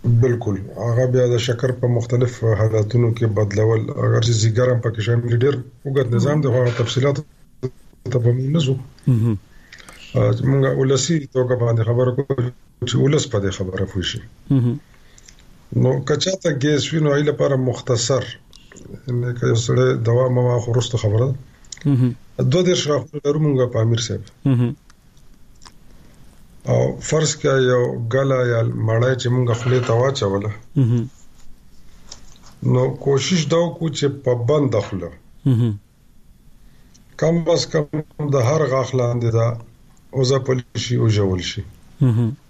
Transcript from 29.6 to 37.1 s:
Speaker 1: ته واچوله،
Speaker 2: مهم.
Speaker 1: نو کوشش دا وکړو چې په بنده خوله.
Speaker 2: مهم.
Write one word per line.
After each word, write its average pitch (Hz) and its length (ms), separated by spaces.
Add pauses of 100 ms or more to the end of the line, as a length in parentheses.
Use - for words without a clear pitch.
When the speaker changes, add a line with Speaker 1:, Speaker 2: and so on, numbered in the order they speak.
Speaker 1:
ته 117 60
واچوله، 107 560 (260)
Speaker 2:
مهم. 120 340 (1500)
Speaker 1:
نو 127 260
کوشش 139 580
دا 165 100
وکړو 165 320
چې - 180
په 127 260
بنده 120 460
خوله. 90 300 (360)
Speaker 2:
مهم. 117 340 (1400)